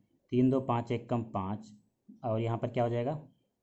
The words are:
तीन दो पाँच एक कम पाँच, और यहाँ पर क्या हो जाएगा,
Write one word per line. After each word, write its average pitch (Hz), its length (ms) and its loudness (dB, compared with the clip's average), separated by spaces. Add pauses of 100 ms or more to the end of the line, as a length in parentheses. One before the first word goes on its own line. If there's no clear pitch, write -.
(320)
तीन 127 180 6
दो 131 120 4
पाँच 120 300 0
एक 117 180 -2
कम 117 140 0 (100)
पाँच, 98 380 -4 (520)
और 113 180 0
यहाँ 117 160 0
पर 127 100 -2
क्या 120 160 0
हो 117 60 2
जाएगा, 120 300 -2 (440)